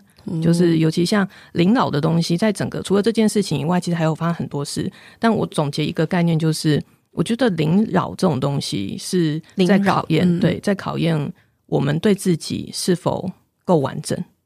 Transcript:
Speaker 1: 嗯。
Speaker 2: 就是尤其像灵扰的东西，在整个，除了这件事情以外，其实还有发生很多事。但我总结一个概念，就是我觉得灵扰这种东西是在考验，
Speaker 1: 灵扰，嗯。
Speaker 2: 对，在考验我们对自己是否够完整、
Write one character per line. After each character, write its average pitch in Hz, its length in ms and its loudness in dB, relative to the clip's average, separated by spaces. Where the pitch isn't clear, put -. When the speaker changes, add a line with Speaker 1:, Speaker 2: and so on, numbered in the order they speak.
Speaker 1:
嗯。 175 160 -6
Speaker 2:
就 170 100 2
是 170 280 4
尤 160 100 4
其 170 160 0
像 196 220 0
灵 175 240 2
扰 240 160 0
的 143 100 0
东 160 180 2
西， 170 160 0
在 214 160 2
整 156 160 -4
个， - 140 -6
除 185 140 0
了 202 60 4
这 233 100 2
件 220 180 2
事 208 140 0
情 147 160 -2
以 139 60 -4
外， 180 140 0
其 175 120 -4
实 175 40 0
还 165 100 0
有 156 100 0
发 165 120 -4
生 170 60 0
很 147 140 -6
多 143 180 -6
事。 - 260 -6
但 226 120 2
我 190 140 0
总 156 240 -2
结 151 160 -4
一 156 60 -4
个 165 140 0
概 170 180 0
念， 170 160 2
就 160 140 2
是 156 280 0
我 - 100 -4
觉 214 140 0
得 240 140 2
灵 165 400 2
扰 - 260 -2
这 - 100 -2
种 165 140 2
东 143 220 -2
西 - 360 -6
是 156 440 -2
在 196 100 8
考 196 300 2
验， 160 180 2
Speaker 1:
灵 175 100 4
扰， - 20 -2
嗯。 - 20 -2
Speaker 2:
对， - 220 2
在 208 120 0
考 147 240 -6
验 156 360 -2
我 151 160 -2
们 147 180 0
对 202 160 2
自 180 220 0
己 - 340 -8
是 - 240 0
否 - 340 -4
够 175 140 4
完 - 220 -4
整、 - 160 -6